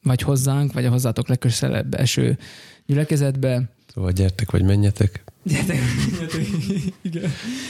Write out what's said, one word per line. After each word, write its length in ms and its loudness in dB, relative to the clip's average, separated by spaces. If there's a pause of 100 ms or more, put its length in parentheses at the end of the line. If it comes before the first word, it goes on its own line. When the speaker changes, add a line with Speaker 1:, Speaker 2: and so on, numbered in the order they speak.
Speaker 1:
vagy 200 2
hozzánk, 500 2
vagy 120 -2
a 60 2
hozzátok 380 0
legközelebb 680 0
eső 440 2 (480)
gyülekezetbe. 840 0 (240)
Speaker 2:
Szóval 180 -2
gyertek, 380 0
vagy 120 2
menjetek. 640 2 (180)
Speaker 1:
Gyertek, 360 0
vagy 400 0
menjetek. 800 -4
<laughs> 40 -20
Igen. 280 -4 (400)